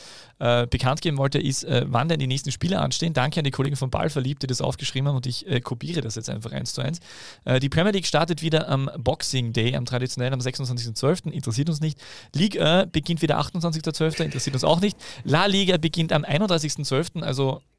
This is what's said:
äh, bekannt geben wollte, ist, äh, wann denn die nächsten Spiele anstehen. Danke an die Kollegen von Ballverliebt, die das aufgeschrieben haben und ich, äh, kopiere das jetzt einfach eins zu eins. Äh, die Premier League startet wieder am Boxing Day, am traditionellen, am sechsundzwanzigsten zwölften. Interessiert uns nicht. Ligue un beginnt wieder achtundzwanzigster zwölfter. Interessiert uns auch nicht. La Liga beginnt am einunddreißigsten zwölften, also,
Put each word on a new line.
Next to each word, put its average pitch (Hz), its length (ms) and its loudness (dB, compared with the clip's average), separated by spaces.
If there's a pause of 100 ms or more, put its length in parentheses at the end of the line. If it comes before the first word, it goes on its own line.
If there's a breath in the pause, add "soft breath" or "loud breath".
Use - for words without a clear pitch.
(400 loud breath)
äh, 120 260 4
bekannt 131 360 2
geben 147 160 0
wollte, 139 200 2
ist, 139 240 0
äh, 123 240 2
wann 131 220 2
denn 165 100 2
die 135 80 0
nächsten 135 240 -2
Spiele 180 300 0
anstehen. 156 320 0
Danke 143 260 0
an 151 60 0
die 139 80 0
Kollegen 139 240 -2
von 131 140 -4
Ballverliebt, 139 520 0
die 131 60 -4
das 123 120 -2
aufgeschrieben 135 480 -2
haben 143 60 2
und 127 120 -2
ich, 123 200 -6
äh, 139 140 0
kopiere 139 400 -4
das 113 160 -6
jetzt 110 140 -8
einfach 113 200 -8
eins 127 220 -6
zu - 80 -6
eins. 147 180 -4 (460 loud breath)
Äh, 127 160 2
die 139 80 0
Premier 170 240 2
League 196 140 0
startet 160 360 0
wieder 160 260 2
am 135 300 0
Boxing 120 540 -2
Day, 117 240 2
am 127 80 -2
traditionellen, 127 500 -2
am 127 60 -4
sechsundzwanzigsten 123 560 -4
zwölften. 156 340 0
Interessiert 139 380 -2
uns 151 120 0
nicht. 156 200 -2 (340 loud breath)
Ligue 196 260 2
un 170 300 4
beginnt 160 320 0
wieder 151 160 2
achtundzwanzigster 160 560 -2
zwölfter. 160 300 0
Interessiert 135 320 -4
uns 127 80 0
auch 160 160 4
nicht. 202 180 0 (240 loud breath)
La 160 240 4
Liga 190 300 4
beginnt 160 360 0
am 147 120 2
einunddreißigsten 156 600 0
zwölften, 156 380 -2
also, 135 400 -2 (160)